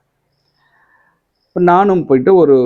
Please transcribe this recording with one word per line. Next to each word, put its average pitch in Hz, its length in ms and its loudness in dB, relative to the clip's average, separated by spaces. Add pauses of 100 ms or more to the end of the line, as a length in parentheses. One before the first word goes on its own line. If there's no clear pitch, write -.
(1400)
இப்ப - 220 -10
நானும் 180 440 0
போயிட்டு 135 300 -2
ஒரு 143 200 2 (100)